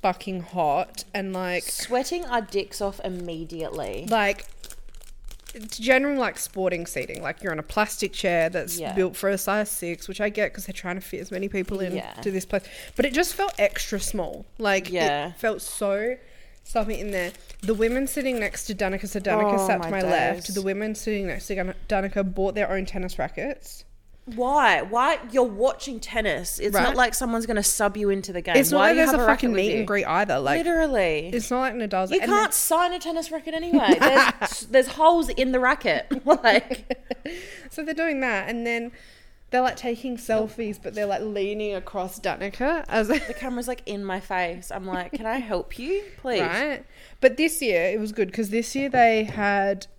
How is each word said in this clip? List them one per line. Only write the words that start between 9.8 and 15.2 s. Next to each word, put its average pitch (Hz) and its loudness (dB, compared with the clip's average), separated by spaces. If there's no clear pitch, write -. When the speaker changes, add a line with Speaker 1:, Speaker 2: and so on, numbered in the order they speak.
Speaker 1:
which 190 -10
I 214 0
get 208 0
'cause 190 -10
they're 190 -10
trying 180 -6
to 190 -8
fit - -10
as 190 -12
many 196 -6
people 190 -4
in 185 -4
Speaker 2:
Yeah. - -8
Speaker 1:
to 202 -2
this 185 -2
place. 190 -2
But - 4
it - 0
just 349 2
felt 392 -2
extra - 0
small. 165 -4
Like, 196 0
Speaker 2:
Yeah. 156 0